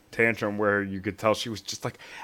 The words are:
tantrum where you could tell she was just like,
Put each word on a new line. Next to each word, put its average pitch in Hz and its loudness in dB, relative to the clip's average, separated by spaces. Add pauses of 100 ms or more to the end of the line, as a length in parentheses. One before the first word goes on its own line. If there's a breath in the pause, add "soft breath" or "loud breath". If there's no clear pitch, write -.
(120)
tantrum 110 2
where 101 4
you 98 -4
could 98 -4
tell 110 4
she 117 -2
was 101 -6
just - -8
like, - -6 (260 loud breath)